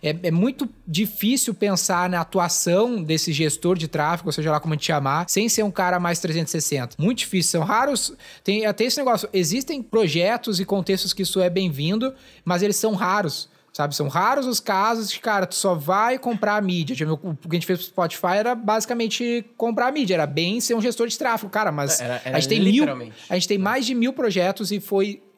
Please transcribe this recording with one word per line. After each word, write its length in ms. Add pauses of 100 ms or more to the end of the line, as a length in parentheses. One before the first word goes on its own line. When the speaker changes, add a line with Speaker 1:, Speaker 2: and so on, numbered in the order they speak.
Speaker 1:
É, 220
é 80
muito 380 (180)
difícil 640
pensar 560
na 120
atuação 800
desse 320
gestor 440
de 100
tráfego, 420
ou 40
seja 180
lá 80
como 140
a 40
gente 80
chamar, 420
sem 200
ser 160
um 80
cara 280
mais 200
trezentos 340
e 80
sessenta. 380
Muito 200
difícil. 400
São 40
raros. 500 (300)
Tem 220
até 180
esse 140
negócio. 340
Existem 500
projetos 760
e 60
contextos 480
que 80
isso 180
é 100
bem-vindo, 640 (300)
mas 180
eles 140
são 180
raros. 560 (220)
Sabe, 240
são 120
raros 380
os 140
casos 500
de, 100
cara, 280
tu 80
só 180
vai 460
comprar 380
a 40
mídia. 340
Tipo, 180
o 220
que 140
a 40
gente 120
fez 140
pro 80
Spotify 500
era 180
basicamente 920 (120)
comprar 300
a 40
mídia. 220
Era 140
bem 340
ser 140
um 60
gestor 260
de 100
tráfego, 340
cara, 200
mas 280
Speaker 2:
Era, 240
era 140
Speaker 1:
a 20
gente 100
tem 100
mil, 120
Speaker 2:
literalmente. 440 (140)
Speaker 1:
a 40
gente 140
tem 100
mais 280
de 100
mil 180
projetos 580
e 80
foi 440 (140)